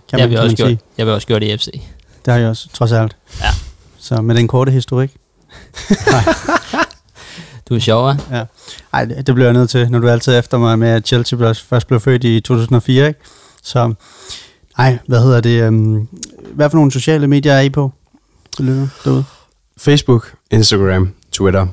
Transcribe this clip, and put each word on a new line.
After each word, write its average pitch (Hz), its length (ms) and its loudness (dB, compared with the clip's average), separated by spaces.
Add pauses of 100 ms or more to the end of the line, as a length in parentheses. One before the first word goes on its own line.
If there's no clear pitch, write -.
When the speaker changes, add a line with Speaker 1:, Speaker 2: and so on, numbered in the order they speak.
Speaker 1:
kan - 100 -2
Speaker 2:
Det - 20 4
har 117 60 4
Speaker 1:
man, - 20 2
Speaker 2:
vi 117 60 0
Speaker 1:
kan 113 80 0
Speaker 2:
også 117 80 2
Speaker 1:
man 110 40 0
Speaker 2:
gjort. 113 120 0
Speaker 1:
sige. 120 100 0
Speaker 2:
Det - 220 -16
har 110 60 -2
vi 110 60 0
også 104 160 -4
gjort 107 160 0
i 104 140 -4
F - 40 -6
C. - 200 -10 (440)
Speaker 1:
Det 123 80 2
har 120 60 2
jeg 113 100 0
også, - 240 -8
trods 117 180 -2
alt. 110 240 0 (260)
Speaker 2:
Ja. - 40 -4 (520)
Speaker 1:
Så 113 240 -4
med 113 140 0
den 117 120 2
korte 131 240 0
historik. 131 400 -2 (760)
Speaker 2:
<laughs> - 120 0 (1700)
Du 123 60 0
er 113 40 0
sjov, 120 320 0
hva'? 139 240 -6
Speaker 1:
Ja. 113 80 -6 (500)
Ej, 131 120 -2
det, 131 220 -8
det 131 80 2
bliver 127 120 4
jeg 120 60 4
nødt 123 160 2
til, 120 220 0
når 123 80 0
du 120 80 0
er 120 40 4
altid 120 280 2
efter 123 180 -4
mig 113 220 2
med, 113 100 2
at 113 180 0
Chelsea 120 300 -2
blev, 113 180 2
først - 320 -2
blev 120 120 0
født 127 240 0
i 113 160 2
to 123 160 -2
tusind 117 200 0
og 117 80 2
fire, 135 240 2
ikke? 151 120 -6 (440)
Så, 117 300 -2 (840)
ej, 123 200 2 (100)
hvad 123 160 2
hedder 123 180 4
det, 117 200 2
øhm, 110 460 0 (460)
hvad 147 160 0
for 160 80 0
nogle 143 140 4
sociale 147 360 0
medier 143 260 2
er 135 80 4
I 139 80 2
på? 139 220 -2 (680)
Så 143 60 -6
lytter 135 240 -2 (180)
derude. 135 180 0 (540)
Speaker 3:
Facebook, 135 560 2 (180)
Instagram, 95 580 2 (220)
Twitter, 95 420 0